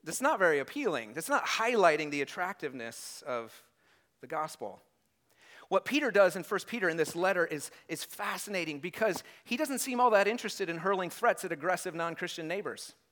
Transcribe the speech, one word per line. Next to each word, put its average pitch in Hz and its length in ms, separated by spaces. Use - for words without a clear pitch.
That's 156 180
not 277 180
very 165 200
appealing. 135 560
That's 165 160
not 277 160
highlighting 175 640
the 143 100
attractiveness 135 1040
of 117 360
the - 60
gospel. 139 560
What 190 160
Peter 226 240
does 196 260
in 180 60
First 190 240
Peter 190 240
in 165 80
this 156 180
letter 180 300
is, 151 240
is 160 160
fascinating 185 760
because 180 440
he 240 120
doesn't 269 220
seem 247 220
all 247 100
that 202 180
interested 208 400
in 170 80
hurling 185 320
threats 214 340
at 170 100
aggressive 165 420
non-Christian 170 520
neighbors. 160 460